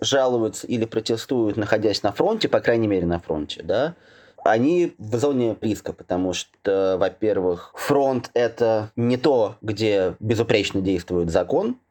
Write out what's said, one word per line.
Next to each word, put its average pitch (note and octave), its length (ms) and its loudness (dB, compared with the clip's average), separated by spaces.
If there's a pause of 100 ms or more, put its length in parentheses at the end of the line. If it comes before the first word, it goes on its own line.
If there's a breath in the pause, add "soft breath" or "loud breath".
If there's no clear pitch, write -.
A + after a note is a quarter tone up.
жалуется A#2+ 640 0
или A2+ 160 -2
протестует, A2+ 720 -2
находясь G#2 480 0
на G#2 80 0
фронте, G3+ 380 0
по A#2 100 2
крайней A2+ 280 2
мере F#2 180 0
на E2+ 140 0
фронте, D2+ 440 -8
да, B2+ 320 -2 (480 soft breath)
они D3+ 540 2
в G#2+ 200 -8
зоне A#2+ 440 0
риска, G#2 320 -4
потому F2+ 400 -2
что, F#2+ 640 -2
во-первых, F#2 760 -2
фронт — C3+ 580 0
это A2+ 640 0
не A#2+ 180 2
то, B2 460 2
где G#2 580 0
безупречно A2 640 0
действует F2+ 480 0
закон, C#3+ 480 0 (140)